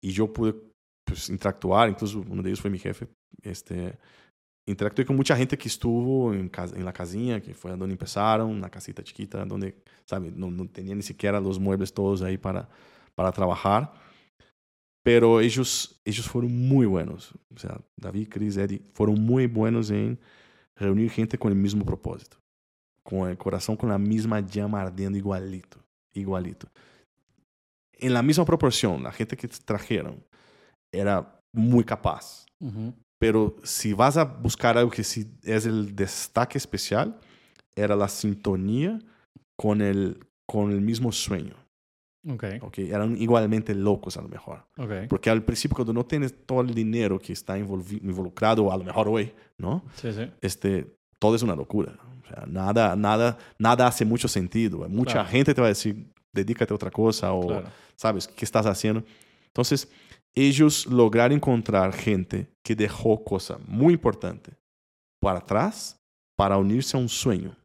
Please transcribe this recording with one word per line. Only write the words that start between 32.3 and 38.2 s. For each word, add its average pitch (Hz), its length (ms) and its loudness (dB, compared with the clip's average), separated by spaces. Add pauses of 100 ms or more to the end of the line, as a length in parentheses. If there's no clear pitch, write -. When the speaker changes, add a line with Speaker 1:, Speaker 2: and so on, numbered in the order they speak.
Speaker 2:
Ujú. 113 340 -8 (260)
Speaker 1:
Pero 107 440 4
si - 300 -4
vas 131 240 4
a 160 80 6
buscar 117 520 0
algo 120 140 4
que 110 120 -4
sí 107 280 -6 (120)
es 110 220 0
el 107 300 -2
destaque 110 600 -2
especial, 135 640 -4 (560)
era 104 200 0
la 101 140 2
sintonía 104 880 -2 (580)